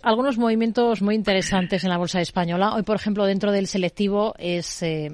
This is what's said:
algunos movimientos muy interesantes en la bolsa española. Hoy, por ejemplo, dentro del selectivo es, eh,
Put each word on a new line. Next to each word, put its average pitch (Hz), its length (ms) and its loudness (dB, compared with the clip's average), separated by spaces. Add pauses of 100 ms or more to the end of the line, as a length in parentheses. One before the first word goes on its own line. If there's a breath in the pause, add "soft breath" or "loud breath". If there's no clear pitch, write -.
algunos 240 340 2
movimientos 226 640 2
muy 208 140 2
interesantes 190 680 0
en 190 80 0
la 175 60 0
bolsa 175 240 -2
española. 175 540 0
Hoy, 208 100 -2
por 220 100 0
ejemplo, 208 300 0
dentro 196 260 0
del 196 160 2
selectivo 202 720 0
es, 175 460 -4
eh, 156 300 -4